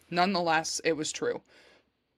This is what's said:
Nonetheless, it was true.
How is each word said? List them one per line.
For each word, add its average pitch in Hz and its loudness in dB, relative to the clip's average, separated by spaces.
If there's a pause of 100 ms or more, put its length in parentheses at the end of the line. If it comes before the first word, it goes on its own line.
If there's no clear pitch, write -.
(120)
Nonetheless, 175 2
it 165 2
was 151 -4
true. - -4 (760)